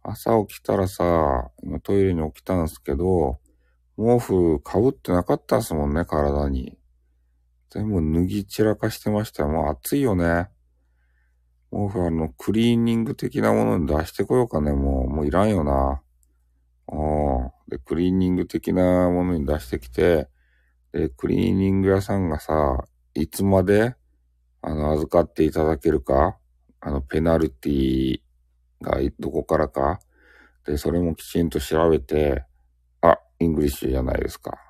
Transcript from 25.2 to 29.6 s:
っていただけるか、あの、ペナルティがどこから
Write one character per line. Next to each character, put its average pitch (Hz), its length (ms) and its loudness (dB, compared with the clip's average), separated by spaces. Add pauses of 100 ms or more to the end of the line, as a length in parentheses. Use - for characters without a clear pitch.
っ - 20 -20
て 80 120 0
い 78 80 2
た 82 120 0
だ 78 140 2
け 80 140 0
る 71 100 0
か、 71 380 0 (400)
あ 73 100 -10
の、 71 120 -4
ペ 78 200 -4
ナ 82 160 2
ル 80 140 0
テ - 180 -8
ィ 65 520 0 (600)
が - 180 -2 (200)
ど - 100 -6
こ 76 140 -4
か 80 160 0
ら 76 100 0